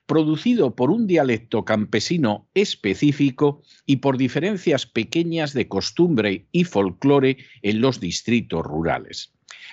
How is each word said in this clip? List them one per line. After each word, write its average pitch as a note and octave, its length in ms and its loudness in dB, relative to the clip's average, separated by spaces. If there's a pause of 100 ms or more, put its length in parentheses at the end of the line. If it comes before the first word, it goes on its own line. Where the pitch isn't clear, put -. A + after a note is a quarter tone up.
producido D#3 680 2
por B2+ 160 0
un A3+ 160 0
dialecto B2 600 0
campesino G#2+ 880 0
específico C#3+ 1080 0 (220)
y C#3 120 2
por C3+ 200 0
diferencias D3+ 720 -2
pequeñas D#3+ 680 -4
de B2 160 -2
costumbre G#2+ 840 0
y F3 140 2
folclore C3 720 2 (240)
en A2 220 -2
los B2+ 180 0
distritos F2+ 640 -4
rurales. D2 720 -6 (380)